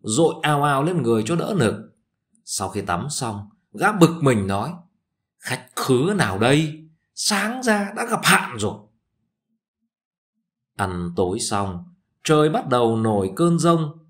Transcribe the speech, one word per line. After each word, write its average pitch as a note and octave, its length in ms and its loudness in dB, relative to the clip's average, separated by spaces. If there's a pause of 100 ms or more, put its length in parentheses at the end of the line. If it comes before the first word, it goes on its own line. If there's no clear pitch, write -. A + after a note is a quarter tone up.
dội C3 420 2
ào D3 200 2
ào C#3+ 200 2
lên E3 200 0
người A2+ 240 2
cho E3+ 100 -2
đỡ E3 220 -2
nực. A2+ 160 2 (720)
Sau - 240 -6
khi G2+ 120 -6
tắm F2+ 300 -4
xong, G#2 380 -8 (240)
gã F#3 200 0
bực E3+ 280 6
mình A#2 260 2
nói: G#2 260 -4 (680)
"Khách - 280 -8 (100)
khứa C3+ 380 2
nào G#2 240 0
đây? D3 500 2 (260)
Sáng G#3+ 480 -2
ra G#3 340 0
đã A#3 100 -4
gặp - 160 -2
hạn F#3 360 2
rồi." G2+ 160 -4 (2000)
Ăn F2+ 400 -4
tối G2 240 0
xong, G2 440 -4 (400)
trời D3+ 240 4
bắt D#3+ 200 -4
đầu A#2+ 280 2
nổi G#2 400 0
cơn E3+ 220 2
giông. D#3+ 400 2 (120)